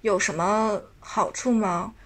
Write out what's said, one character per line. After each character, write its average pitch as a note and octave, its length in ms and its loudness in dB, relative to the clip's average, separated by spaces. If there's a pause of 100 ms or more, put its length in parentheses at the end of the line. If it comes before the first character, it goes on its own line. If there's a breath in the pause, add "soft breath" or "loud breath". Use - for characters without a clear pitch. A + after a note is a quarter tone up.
有 G3+ 160 2
什 F#3+ 160 -2
么 G#3 440 2 (200)
好 - 320 -2
处 - 200 -4
吗？ G3+ 440 0 (120 soft breath)